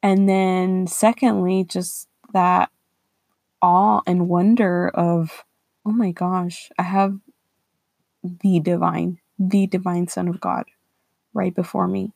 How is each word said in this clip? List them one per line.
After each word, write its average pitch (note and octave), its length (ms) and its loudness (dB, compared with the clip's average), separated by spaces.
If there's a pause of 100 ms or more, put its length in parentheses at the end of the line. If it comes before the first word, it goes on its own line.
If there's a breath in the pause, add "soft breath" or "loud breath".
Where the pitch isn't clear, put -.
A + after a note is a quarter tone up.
And G3 260 4
then F#3 580 0
secondly, F#3+ 760 0
just - 440 -8 (260)
that F3+ 360 2 (920)
awe F#3+ 440 4
and F3+ 240 0
wonder F3+ 600 2
of, E3+ 540 -2 (420)
"Oh G#3 60 -2
my A3 200 0
gosh, F3+ 640 -4
I G3 60 -2
have G3 360 0 (1040)
the F3+ 360 0
divine, E3+ 600 -2 (200)
the G3 280 2
divine F3+ 400 -2
Son F3+ 200 -6
of E3+ 120 -6
God - 260 -4 (680)
right F#3 200 -2
before F3+ 340 -2
me. F#3+ 280 -4